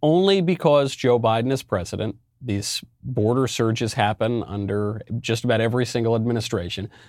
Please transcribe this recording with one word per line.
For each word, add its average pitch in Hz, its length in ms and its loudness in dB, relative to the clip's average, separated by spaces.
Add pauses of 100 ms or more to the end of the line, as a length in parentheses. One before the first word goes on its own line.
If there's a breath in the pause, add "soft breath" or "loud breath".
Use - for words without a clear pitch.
only 190 360 4
because 156 560 2
Joe 120 240 4
Biden 113 320 2
is 131 120 -2
president. 98 540 -4 (260)
These 101 400 -4 (200)
border 120 440 0
surges 113 460 0
happen 110 500 0
under 104 600 -4 (160)
just 113 240 -2
about 113 180 2
every 117 240 0
single 117 300 0
administration. 110 760 -4 (200 soft breath)